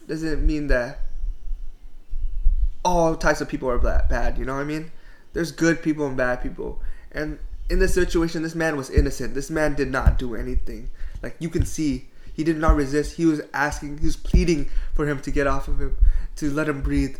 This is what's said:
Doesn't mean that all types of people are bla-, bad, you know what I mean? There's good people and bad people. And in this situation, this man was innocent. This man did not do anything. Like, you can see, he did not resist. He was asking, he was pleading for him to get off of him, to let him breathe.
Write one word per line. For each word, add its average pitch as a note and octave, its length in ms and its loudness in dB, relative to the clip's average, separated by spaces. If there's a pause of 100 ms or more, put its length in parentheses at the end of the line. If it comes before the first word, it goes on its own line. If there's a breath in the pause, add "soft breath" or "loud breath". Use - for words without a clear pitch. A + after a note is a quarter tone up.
Doesn't D#3 360 -2
mean D3+ 220 2
that B2+ 340 0 (1800)
all E3+ 300 4
types D3+ 260 2
of C#3+ 80 -4
people C#3 220 -2
are B2 80 2
bla-, A2+ 320 6
bad, A#2+ 260 2
you A#2+ 80 -2
know C3 120 -4
what C#3 40 -4
I C#3+ 40 -4
mean? D#3 260 -6 (420 soft breath)
There's D#3 200 -4
good D#3+ 300 0
people D3+ 240 -2
and B2+ 100 -4
bad B2 260 -2
people. - 400 -6 (300 loud breath)
And D3+ 260 -8 (320)
in F3 80 4
this F#3 160 6
situation, E3+ 480 0
this E3 140 -6
man D#3+ 200 0
was C3 140 -6
innocent. C3 440 2
This C3+ 140 -4
man D#3 260 0
did C3+ 160 0
not B2+ 280 4
do B2 160 -2
anything. B2 560 -2 (320 loud breath)
Like, B2 160 -8
you E3 100 -6
can F3 160 -2
see, C#3 440 -4 (260 soft breath)
he D#3+ 80 -6
did D#3 160 0
not D#3+ 160 2
resist. D3 400 -2
He E3+ 100 -4
was D3+ 160 2 (140)
asking, D3 440 -4
he D#3+ 80 2
was D#3+ 100 4
pleading E3+ 520 2 (260 loud breath)
for D3+ 120 2
him C#3+ 140 -4
to C#3+ 100 -8
get C#3 160 0
off C#3 220 0
of C#3+ 120 2
him, C#3 160 0 (400 loud breath)
to D3+ 140 -2
let D3+ 180 0
him C#3 140 -4
breathe. C#3 380 0